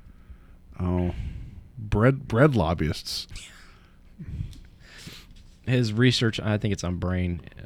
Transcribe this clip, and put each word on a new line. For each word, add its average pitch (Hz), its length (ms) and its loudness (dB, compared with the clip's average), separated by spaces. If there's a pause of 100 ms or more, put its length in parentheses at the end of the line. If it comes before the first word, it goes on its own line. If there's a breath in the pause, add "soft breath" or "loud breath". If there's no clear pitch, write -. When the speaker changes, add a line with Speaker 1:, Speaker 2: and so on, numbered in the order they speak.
(800 soft breath)
Speaker 1:
oh, 90 340 0 (640 loud breath)
bread, 120 520 2
bread 127 260 6
lobbyists. 82 720 -2 (2500 loud breath)
Speaker 2:
His 120 260 2
research, 120 480 4
I 104 180 0
think 104 140 0
it's - 140 -2
on 90 100 -2
brain, 90 460 0 (240)